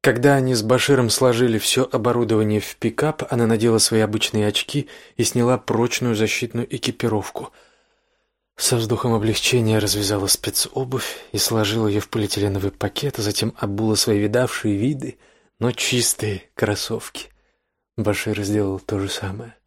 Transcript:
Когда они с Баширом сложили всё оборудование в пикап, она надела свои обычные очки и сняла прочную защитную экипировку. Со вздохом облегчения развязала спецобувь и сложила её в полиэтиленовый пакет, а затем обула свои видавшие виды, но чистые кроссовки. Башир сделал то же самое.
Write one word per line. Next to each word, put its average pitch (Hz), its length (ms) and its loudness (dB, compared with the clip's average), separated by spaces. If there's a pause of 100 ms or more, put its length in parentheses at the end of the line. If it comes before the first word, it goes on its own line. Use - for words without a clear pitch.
Когда 135 360 4
они 127 180 2
с 110 80 0
Баширом 123 480 4
сложили 120 480 4
всё 127 320 0
оборудование 110 680 2
в - 160 -12
пикап, 143 540 -2
она 120 180 2
надела 113 300 4
свои 110 220 2
обычные 107 460 0
очки - 420 -2 (280)
и 113 80 0
сняла 120 340 2
прочную 117 560 0
защитную 113 580 -2
экипировку. 120 800 -4 (1040)
Со - 200 0
вздохом 113 380 0
облегчения 110 680 2
развязала 101 480 0
спецобувь - 920 -4 (140)
и 107 60 -4
сложила 107 500 0
её 104 120 2
в - 80 -10
полиэтиленовый 101 600 -2
пакет, - 480 -6
а 110 40 -4
затем 104 360 -2
обула 107 380 0
свои 104 240 2
видавшие 107 560 0
виды, 131 420 -2 (400)
но 120 140 0
чистые 110 720 -2 (100)
кроссовки. - 720 -4 (680)
Башир 104 480 -2
сделал 98 340 0
то 101 220 -4
же 98 80 -4
самое. 107 480 -8 (100)